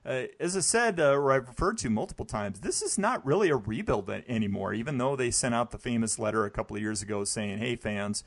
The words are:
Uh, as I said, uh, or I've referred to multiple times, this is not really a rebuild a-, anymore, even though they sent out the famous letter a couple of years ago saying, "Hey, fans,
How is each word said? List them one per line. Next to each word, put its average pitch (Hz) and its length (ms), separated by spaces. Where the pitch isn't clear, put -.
Uh, 127 180
as 180 180
I - 20
said, 226 400
uh, 143 140
or 143 180
I've 131 160
referred 180 320
to 131 100
multiple 117 360
times, 101 340
this 196 220
is 415 160
not 202 280
really 175 240
a 147 60
rebuild 107 540
a-, 101 200
anymore, 98 440
even 117 240
though 135 180
they 123 160
sent 120 240
out 117 160
the 110 60
famous 113 420
letter 110 240
a 101 80
couple 110 240
of 104 60
years 107 200
ago 101 220
saying, 104 360
"Hey, 120 160
fans, 104 520